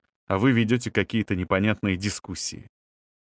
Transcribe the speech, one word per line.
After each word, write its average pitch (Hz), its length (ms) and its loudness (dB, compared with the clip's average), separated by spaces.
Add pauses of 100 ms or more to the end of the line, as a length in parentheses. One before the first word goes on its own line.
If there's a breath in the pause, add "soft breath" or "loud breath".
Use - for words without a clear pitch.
(280)
а 95 100 0
вы 127 140 4
ведёте 117 400 2
какие-то 104 440 0
непонятные 98 600 0
дискуссии». - 720 -8 (720)